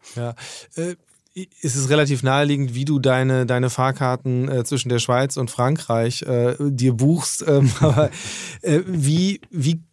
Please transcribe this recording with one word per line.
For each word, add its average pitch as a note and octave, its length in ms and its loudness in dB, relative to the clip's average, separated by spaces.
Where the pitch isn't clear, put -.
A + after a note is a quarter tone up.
Ja, A#2+ 200 -8
äh, F3 200 -8
es C3+ 160 -4
ist C3 120 -2
relativ C#3+ 340 2
naheliegend, C#3 520 0
wie B2+ 80 -4
du C#3+ 160 0
deine, C3 460 2
deine B2 240 0
Fahrkarten, B2+ 800 -2
äh, B2+ 160 -2
zwischen B2+ 240 -4
der A#2+ 100 2
Schweiz C3 380 0
und B2+ 120 -4
Frankreich, B2 760 0
äh, B2 360 0
dir C3 320 2
buchst. C#3 560 0
Ähm, C#3 280 4
<laughs> - 40 -10
aber, D3+ 300 4
äh, E3+ 220 2
wie, F3 540 0
wie E3 300 -2